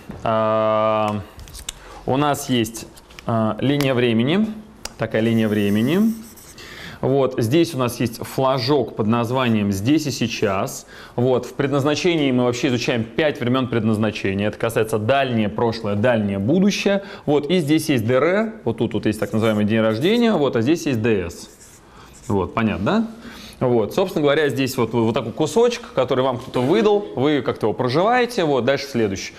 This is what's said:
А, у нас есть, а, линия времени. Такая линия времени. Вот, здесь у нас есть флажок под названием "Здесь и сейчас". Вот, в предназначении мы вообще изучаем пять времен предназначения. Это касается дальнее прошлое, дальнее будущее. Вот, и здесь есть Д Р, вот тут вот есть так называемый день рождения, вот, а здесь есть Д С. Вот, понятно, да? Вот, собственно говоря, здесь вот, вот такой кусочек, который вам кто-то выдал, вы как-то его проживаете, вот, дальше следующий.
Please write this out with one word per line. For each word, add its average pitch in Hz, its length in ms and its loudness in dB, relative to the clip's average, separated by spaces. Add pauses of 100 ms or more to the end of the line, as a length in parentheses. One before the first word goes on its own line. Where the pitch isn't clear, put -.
(240)
А, 110 960 2 (840)
у 123 100 0
нас 143 340 0
есть, 113 380 -2 (400)
а, 110 320 0
линия 135 340 0
времени. 123 540 2 (500)
Такая 110 240 -2
линия 113 280 2
времени. 113 640 2 (880)
Вот, 131 380 2
здесь 160 340 2
у 127 60 -4
нас 123 200 -2
есть - 240 -2
флажок 131 720 0
под 107 120 -2
названием 117 640 0
"Здесь 135 340 0
и 135 60 -2
сейчас". 110 720 -2 (300)
Вот, 123 320 2
в - 80 -16
предназначении 143 760 0
мы 123 120 2
вообще 123 240 0
изучаем 123 360 0
пять 147 360 -2
времен 123 300 0
предназначения. 107 800 0
Это 107 120 -4
касается 113 400 0
дальнее 117 500 2
прошлое, 110 460 -2
дальнее 104 420 2
будущее. 190 640 2 (240)
Вот, 143 240 2
и 185 80 2
здесь 156 320 2
есть 117 160 2
Д 123 80 2
Р, 185 400 2 (120)
вот 117 120 -2
тут 113 160 -2
вот 110 140 -2
есть 107 120 0
так - 140 -4
называемый 107 320 2
день 110 160 2
рождения, 190 520 2
вот, 139 220 0
а 117 60 2
здесь 160 240 0
есть 123 160 0
Д 104 240 2
С. - 240 -14 (760)
Вот, 95 260 0
понятно, 101 320 -2
да? 220 220 0 (540)
Вот, 120 320 2
собственно 185 300 0
говоря, 143 260 2
здесь 127 260 -2
вот, 113 160 0
вот 117 220 2
такой 110 200 -4
кусочек, 226 500 0 (100)
который 131 300 2
вам 127 160 0
кто-то - 220 -4
выдал, 190 440 2 (100)
вы 139 280 2
как-то 113 240 -2
его 104 60 0
проживаете, 196 720 2
вот, 135 220 2
дальше 135 220 0
следующий. 104 520 -2